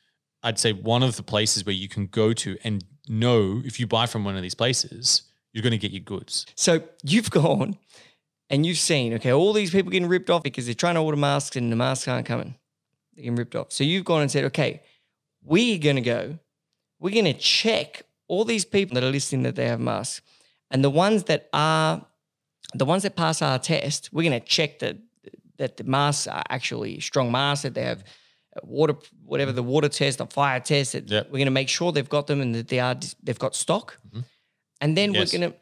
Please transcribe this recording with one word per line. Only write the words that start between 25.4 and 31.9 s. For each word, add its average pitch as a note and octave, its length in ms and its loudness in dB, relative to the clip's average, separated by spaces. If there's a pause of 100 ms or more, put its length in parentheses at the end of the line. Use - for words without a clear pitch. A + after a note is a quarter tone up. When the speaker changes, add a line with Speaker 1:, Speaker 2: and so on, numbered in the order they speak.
Speaker 2:
that C3 180 -4
the A2 80 -12
masks C#3+ 420 2
are - 240 -6
actually B2 500 -6
strong C3 320 0
masks, C#3+ 300 0
that B2+ 120 -6
they A#2+ 100 -4
have, A#2+ 180 -6 (540)
uh, - 80 -10
water, D3 320 0 (280)
whatever C#3 280 -2
the B2 100 -2
water C#3+ 260 2
test, C#3 300 0
the A#2+ 80 -6
fire C#3 340 0
test, C#3 320 0
that - 160 -8
Speaker 1:
Yep. G#2 220 0
Speaker 2:
we're C#3 80 -4
gonna C3+ 140 2
make C3 160 0
sure E3+ 240 0